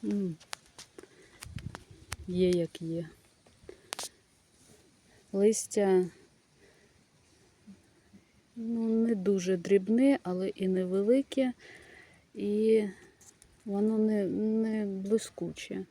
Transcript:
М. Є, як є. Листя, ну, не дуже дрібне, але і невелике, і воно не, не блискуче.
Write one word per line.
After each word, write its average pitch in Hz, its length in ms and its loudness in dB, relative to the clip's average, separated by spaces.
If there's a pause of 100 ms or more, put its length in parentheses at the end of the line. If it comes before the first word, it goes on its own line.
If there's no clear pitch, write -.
М. 202 320 -4 (1900)
Є, 180 240 2
як 170 320 -2
є. 165 260 -6 (2250)
Листя, 196 760 2 (2500)
ну, 226 320 -2
не 226 260 2
дуже 190 420 0
дрібне, 214 640 4
але 180 260 -4
і 190 200 -2
невелике, 202 840 2 (840)
і 214 500 2 (800)
воно 214 340 0
не, 214 280 2
не 220 600 -2
блискуче. 190 1040 -4